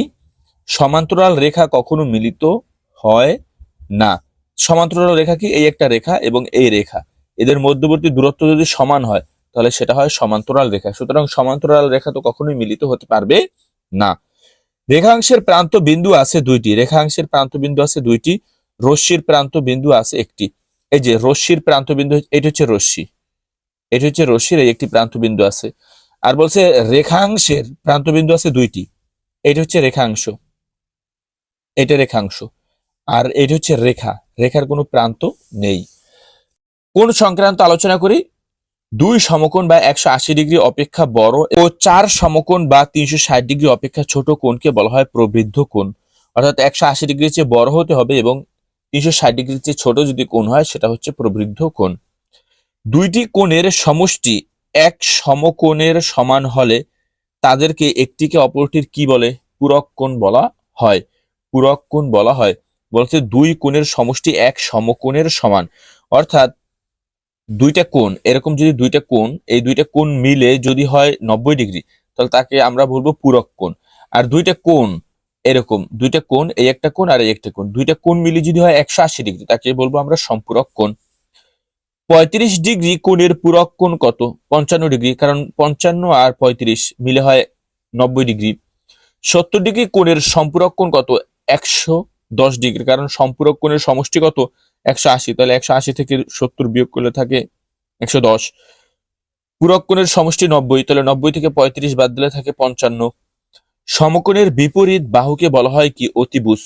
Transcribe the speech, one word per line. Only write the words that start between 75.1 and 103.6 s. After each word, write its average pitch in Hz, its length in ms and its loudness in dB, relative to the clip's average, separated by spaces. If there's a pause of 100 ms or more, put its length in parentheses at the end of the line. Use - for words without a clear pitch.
এরকম, 123 360 2 (120)
দুইটা 127 280 -2 (100)
কোণ, 139 140 0 (120)
এই 123 120 2
একটা 131 220 -2
কোণ 185 180 -2
আর 131 120 4
এই 110 100 0
একটা 104 200 -6
কোণ, 98 220 -10
দুইটা 135 220 -2 (100)
কোণ 170 180 2
মিলে 165 260 0
যদি 170 120 0
হয় 170 220 4
একশো - 200 -4
আশি 156 200 -2
ডিগ্রি, 98 240 -8
তাকে 117 220 -2 (120)
বলবো 131 180 -2
আমরা 143 180 -2
সম্পূরক 113 580 -4
কোণ। 107 180 -2 (1160)
পঁয়ত্রিশ 180 500 4
ডিগ্রি 175 380 -2
কোণের 180 360 2
পূরক 170 340 2 (100)
কোণ 180 140 0 (120)
কত? 117 160 0 (280)
পঞ্চান্ন 151 400 0
ডিগ্রি, 123 280 0
কারণ 143 220 0 (180)
পঞ্চান্ন 170 460 0 (100)
আর 131 260 4
পঁয়ত্রিশ 117 420 0 (200)
মিলে 131 260 0
হয় 131 160 4 (520)
নব্বই 127 360 0
ডিগ্রি। 107 200 -2 (720)
সত্তর 175 420 0
ডিগ্রি 226 180 -2 (100)
কোণের 170 240 2 (160)
সম্পূরক 170 420 0
কোণ 180 140 -2
কত? 135 200 0 (380)
একশো - 460 -2 (380)
দশ 131 200 2 (120)
ডিগ্রি, 117 200 -4
কারণ 135 240 0
সম্পূরক 143 540 -2
কোণের 151 240 0
সমষ্টি 139 340 -2
কত? 156 180 0 (480)
একশো 135 300 -2
আশি, 127 180 -8
তাহলে 127 200 2
একশো 127 200 -2
আশি 135 180 -2
থেকে 139 220 -4 (160)
সত্তর - 380 -6
বিয়োগ 123 220 -2
করলে 120 280 -4
থাকে 131 200 -2 (640)
একশো 120 200 -2
দশ। 110 220 2 (1200)
পূরক 180 260 2
কোণের 185 300 0
সমষ্টি 165 320 0
নব্বই, 135 360 2
তাহলে 139 180 0
নব্বই 135 340 0
থেকে 156 200 -2
পঁয়ত্রিশ 139 380 0
বাদ 123 180 0
দিলে 139 180 -4
থাকে 139 280 -10
পঞ্চান্ন। 123 420 -2 (880)